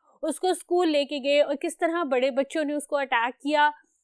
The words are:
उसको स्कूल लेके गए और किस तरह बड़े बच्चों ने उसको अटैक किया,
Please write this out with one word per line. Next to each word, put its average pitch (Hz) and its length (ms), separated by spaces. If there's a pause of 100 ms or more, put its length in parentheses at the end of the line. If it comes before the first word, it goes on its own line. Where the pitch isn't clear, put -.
(240)
उसको 349 300
स्कूल 359 340
लेके 294 320
गए 285 220
और 285 140
किस 330 240
तरह 339 260
बड़े 262 260
बच्चों 277 340
ने 294 80
उसको 294 220
अटैक 254 380 (100)
किया, 294 280 (320)